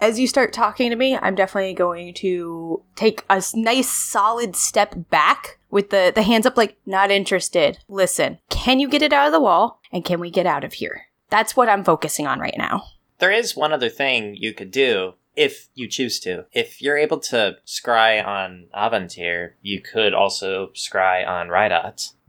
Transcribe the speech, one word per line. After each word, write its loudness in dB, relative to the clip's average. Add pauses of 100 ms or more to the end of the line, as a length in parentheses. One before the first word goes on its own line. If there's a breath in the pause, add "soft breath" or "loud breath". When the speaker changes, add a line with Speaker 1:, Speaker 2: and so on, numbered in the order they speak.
Speaker 1:
As 2
you 2
start 0
talking 0
to -2
me, 2
I'm -2
definitely 0
going -4
to -4 (120)
take 0
a 4
s-, -4
nice 2
solid -2
step 0 (160)
back 0 (120)
with 0
the, 4
the 4
hands 4
up, 2
like, 2
"Not 2
interested. 2 (100)
Listen, 0 (120)
can 0
you 0
get 2
it 2
out 4
of 0
the 4
wall? 2 (100)
And -6
can -2
we -10
get 0
out -2
of -12
here?" -12 (240)
That's 0
what 4
I'm 2
focusing 0
on -2
right -6
now. -4 (360)
Speaker 2:
There 2
is -2
one 0
other 0
thing -2
you -6
could -14
do, 0 (200)
if 0
you -12
choose -4
to. -8
If -4
you're 0
able 0
to -2 (100)
scry 2
on -8 (100)
Avantir, -4 (100)
you -8
could 0
also 0
scry -2
on -6
Rydot. 0 (160)